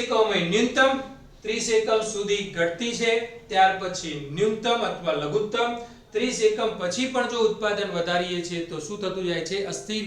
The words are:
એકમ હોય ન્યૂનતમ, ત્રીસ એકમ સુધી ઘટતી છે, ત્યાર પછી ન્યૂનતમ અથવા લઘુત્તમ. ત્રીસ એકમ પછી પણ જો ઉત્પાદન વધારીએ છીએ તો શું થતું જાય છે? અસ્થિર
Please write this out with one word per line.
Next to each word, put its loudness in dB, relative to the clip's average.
એકમ -2
હોય 2
ન્યૂનતમ, 4
ત્રીસ -2
એકમ 4
સુધી 0
ઘટતી 0
છે, 4
ત્યાર 6
પછી -6
ન્યૂનતમ 0
અથવા -2
લઘુત્તમ. 0
ત્રીસ 0
એકમ 2
પછી -2
પણ 0
જો -2
ઉત્પાદન 0
વધારીએ 0
છીએ -4
તો -6
શું -8
થતું -4
જાય -2
છે? -4
અસ્થિર -6